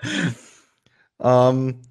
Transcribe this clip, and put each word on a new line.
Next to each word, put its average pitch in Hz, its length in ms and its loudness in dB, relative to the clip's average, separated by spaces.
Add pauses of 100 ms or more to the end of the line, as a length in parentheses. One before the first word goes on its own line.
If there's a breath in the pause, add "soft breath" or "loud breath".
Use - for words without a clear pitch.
(1200 loud breath)
Ähm, 127 680 2